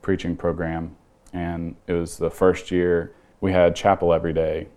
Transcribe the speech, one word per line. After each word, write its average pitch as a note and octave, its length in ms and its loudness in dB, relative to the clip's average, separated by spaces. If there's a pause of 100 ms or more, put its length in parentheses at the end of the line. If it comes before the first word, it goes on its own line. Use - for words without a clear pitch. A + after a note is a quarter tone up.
preaching F#2 340 -2
program. E2 600 -4 (360)
And E2+ 440 -6 (100)
it F2+ 60 -4
was E2+ 260 -2
the E2 120 0
first - 400 2
year F2 420 0 (280)
we F#2+ 120 0
had F2 240 6
chapel F2+ 380 2
every E2 180 -2
day. D#2+ 440 -2